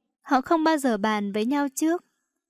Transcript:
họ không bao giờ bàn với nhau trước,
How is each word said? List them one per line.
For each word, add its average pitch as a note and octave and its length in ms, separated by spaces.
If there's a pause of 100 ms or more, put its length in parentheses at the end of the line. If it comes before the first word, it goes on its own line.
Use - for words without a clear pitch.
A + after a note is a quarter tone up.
(220)
họ C4 180
không D#4+ 240
bao D#4+ 120
giờ C4 200
bàn G#3 360
với G#3+ 120
nhau C#4+ 300
trước, D#4+ 300 (460)